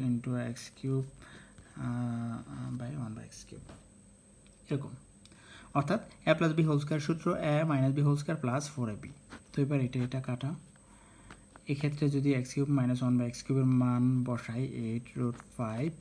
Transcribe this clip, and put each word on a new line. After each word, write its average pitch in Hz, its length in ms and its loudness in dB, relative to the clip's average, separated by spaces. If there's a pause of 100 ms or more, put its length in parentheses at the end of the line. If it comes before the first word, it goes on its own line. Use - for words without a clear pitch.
into 123 280 0
এক্স 120 400 -6
কিউব, 135 240 -2
আহ, 123 1800 -8
by 131 280 -8
one 110 120 -8
by - 40 -14
এক্স - 280 -18
কিউব। 55 120 -16 (1080)
এরকম, 143 200 -4 (840)
অর্থাৎ - 540 -2
a - 20 6
plus 160 280 4
b - 20 4
whole 156 200 6
square 147 200 0
সূত্র 165 320 0
a 160 380 2
minus 135 280 4
b - 20 2
whole 143 240 4
square 160 200 -4
plus 131 200 0 (120)
four 110 200 -4
A - 80 -12
B। - 40 -12 (460)
তো 143 80 0
এবার 143 180 2
এটা, 127 200 -2
এটা 127 220 -2
কাটা। 131 340 -4 (1120)
এক্ষেত্রে 147 420 0
যদি 139 240 2
এক্স 127 200 0
কিউব 143 160 0
minus 123 320 4
one 123 160 4
by 120 60 2
এক্স 120 200 -6
কিউবের 135 220 2
মান 123 580 4
বসাই 120 400 -4
eight 117 540 -6
root 120 180 -2 (220)
five, 120 440 -2